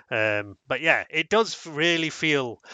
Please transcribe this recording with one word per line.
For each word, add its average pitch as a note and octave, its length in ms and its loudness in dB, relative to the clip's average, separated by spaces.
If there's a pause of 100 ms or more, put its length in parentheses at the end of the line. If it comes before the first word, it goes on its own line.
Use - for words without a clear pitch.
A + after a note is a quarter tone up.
Um, G#2 460 0 (140)
but C3 100 -2
yeah, C#3 300 2
it D#3+ 180 -2
does G#3 260 2
f-, D#3 220 -12
really E3 340 2
feel C#3 520 0 (120)